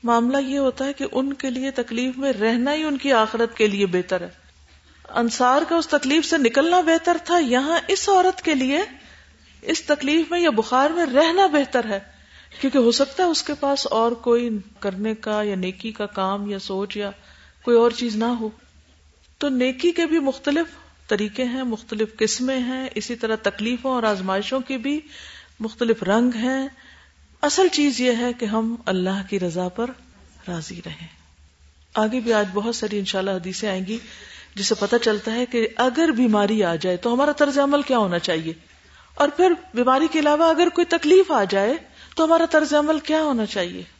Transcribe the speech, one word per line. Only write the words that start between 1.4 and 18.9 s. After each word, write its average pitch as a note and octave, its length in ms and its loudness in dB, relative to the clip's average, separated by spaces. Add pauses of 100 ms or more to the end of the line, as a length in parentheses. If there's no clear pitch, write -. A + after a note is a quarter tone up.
لیے B3+ 220 -4
تکلیف B3 460 -4
میں C4+ 160 -2
رہنا A#3 400 0
ہی D#4 100 -2
ان D4+ 140 -2
کی C#4 140 -2
آخرت A3+ 460 0
کے G#3+ 100 4
لیے G3+ 180 2
بہتر F3+ 360 -2
ہے۔ F3 80 -12 (800)
انصار B3 600 2
کا E4+ 60 0
اس E4 120 0
تکلیف D4 380 0
سے E4 120 0
نکلنا C#4+ 440 4
بہتر E4 440 2
تھا، F4 120 2
یہاں C#4 500 2
اس G4 220 -2
عورت F#4 320 4
کے D#4+ 140 0
لیے C4 240 0 (840)
اس - 200 -4
تکلیف D4+ 500 0
میں F4 80 -2
یا E4+ 100 4
بخار B3+ 400 2
میں E4+ 160 0
رہنا E4 420 4
بہتر C#4 420 0
ہے، G3 100 -4 (640)
کیونکہ C4+ 160 0
ہو A#3 140 6
سکتا C#4 320 0
ہے F4+ 40 4
اس D#4+ 160 0
کے D4 160 -6
پاس C#4 280 -2
اور A3+ 240 2
کوئی A#3 460 0 (220)
کرنے G#3 360 -4
کا G#3+ 280 -4
یا G3+ 120 -2
نیکی F#3+ 360 -6
کا G#3+ 140 -6
کام G3+ 440 -4
یا G3 100 -6
سوچ G3 380 -6
یا G3+ 140 -6 (520)
کوئی A#3+ 140 4
اور A#3 140 6
چیز A#3 240 -4
نہ A3 100 0
ہو۔ A#3 240 -2 (880)